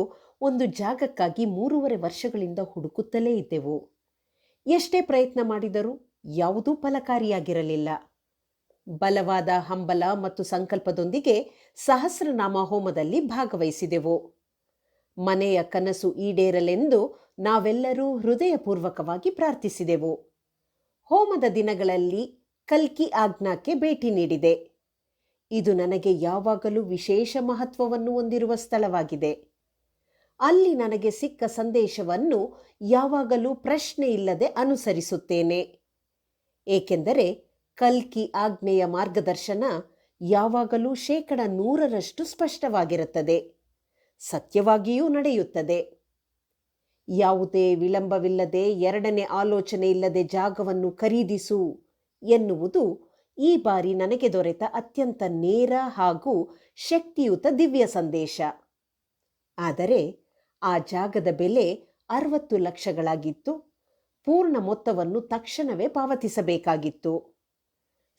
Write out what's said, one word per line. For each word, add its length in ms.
ಒಂದು 240
ಜಾಗಕ್ಕಾಗಿ 800
ಮೂರುವರೆ 500
ವರ್ಷಗಳಿಂದ 640
ಹುಡುಕುತ್ತಲೇ 800
ಇದ್ದೆವು. 520
ಎಷ್ಟೇ 340
ಪ್ರಯತ್ನ 420
ಮಾಡಿದರೂ 840
ಯಾವುದೂ 500
ಫಲಕಾರಿಯಾಗಿರಲಿಲ್ಲ. 1120
ಬಲವಾದ 680
ಹಂಬಲ 460
ಮತ್ತು 300
ಸಂಕಲ್ಪದೊಂದಿಗೆ 1080
ಸಹಸ್ರನಾಮ 840
ಹೋಮದಲ್ಲಿ 640
ಭಾಗವಹಿಸಿದೆವು. 1120
ಮನೆಯ 460
ಕನಸು 500
ಈಡೇರಲೆಂದು 840
ನಾವೆಲ್ಲರೂ 800
ಹೃದಯಪೂರ್ವಕವಾಗಿ 1120
ಪ್ರಾರ್ಥಿಸಿದೆವು. 840
ಹೋಮದ 400
ದಿನಗಳಲ್ಲಿ 920
ಕಲ್ಕಿ 500
ಆಗ್ನಾಕ್ಕೆ 580
ಭೇಟಿ 380
ನೀಡಿದೆ. 420
ಇದು 220
ನನಗೆ 400
ಯಾವಾಗಲೂ 720
ವಿಶೇಷ 560
ಮಹತ್ವವನ್ನು 720
ಹೊಂದಿರುವ 440
ಸ್ಥಳವಾಗಿದೆ. 800
ಅಲ್ಲಿ 360
ನನಗೆ 360
ಸಿಕ್ಕ 320
ಸಂದೇಶವನ್ನು 1200
ಯಾವಾಗಲೂ 760
ಪ್ರಶ್ನೆ 520
ಇಲ್ಲದೆ 380
ಅನುಸರಿಸುತ್ತೇನೆ, 1300
ಏಕೆಂದರೆ 840
ಕಲ್ಕಿ 580
ಆಜ್ಞೆಯ 500
ಮಾರ್ಗದರ್ಶನ 800
ಯಾವಾಗಲೂ 720
ಶೇಕಡ 540
ನೂರರಷ್ಟು 800
ಸ್ಪಷ್ಟವಾಗಿರುತ್ತದೆ, 1120
ಸತ್ಯವಾಗಿಯೂ 880
ನಡೆಯುತ್ತದೆ. 960
ಯಾವುದೇ 680
ವಿಳಂಬವಿಲ್ಲದೆ, 960
ಎರಡನೇ 480
ಆಲೋಚನೆ 680
ಇಲ್ಲದೆ 340
ಜಾಗವನ್ನು 680
ಖರೀದಿಸು 920
ಎನ್ನುವುದು 880
ಈ 200
ಬಾರಿ 360
ನನಗೆ 400
ದೊರೆತ 300
ಅತ್ಯಂತ 540
ನೇರ 500
ಹಾಗೂ 720
ಶಕ್ತಿಯುತ 720
ದಿವ್ಯ 280
ಸಂದೇಶ. 540
ಆದರೆ 680
ಆ 140
ಜಾಗದ 540
ಬೆಲೆ 420
ಅರವತ್ತು 480
ಲಕ್ಷಗಳಾಗಿತ್ತು. 960
ಪೂರ್ಣ 320
ಮೊತ್ತವನ್ನು 600
ತಕ್ಷಣವೇ 640
ಪಾವತಿಸಬೇಕಾಗಿತ್ತು. 1500